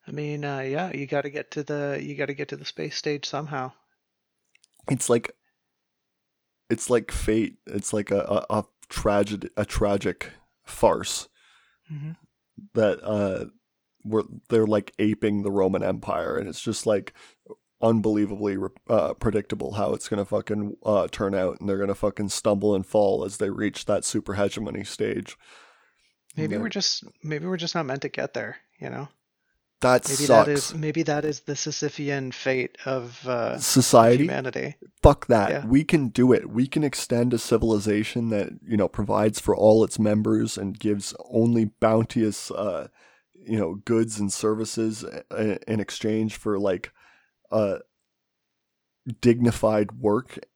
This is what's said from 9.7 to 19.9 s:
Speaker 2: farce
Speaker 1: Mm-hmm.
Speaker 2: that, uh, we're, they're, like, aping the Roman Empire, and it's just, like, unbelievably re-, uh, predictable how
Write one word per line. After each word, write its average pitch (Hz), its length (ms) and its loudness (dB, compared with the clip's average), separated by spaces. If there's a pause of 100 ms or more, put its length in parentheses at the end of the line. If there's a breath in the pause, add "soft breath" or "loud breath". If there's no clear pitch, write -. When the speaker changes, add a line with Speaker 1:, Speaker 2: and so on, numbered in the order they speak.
Speaker 2:
farce - 640 0 (640 soft breath)
Speaker 1:
Mm-hmm. 151 200 -10 (640)
Speaker 2:
that, 107 280 2
uh, 101 420 -2 (600)
we're, 107 180 0 (260)
they're, 110 180 4
like, 104 320 2
aping 104 420 2
the 101 100 -2
Roman 95 320 2
Empire, - 540 -2
and 101 100 -4
it's 80 140 -10
just, - 240 -4
like, 104 280 0 (680 soft breath)
unbelievably 104 760 2
re-, 95 120 -4 (180)
uh, 104 280 2
predictable 104 580 -2
how 101 200 0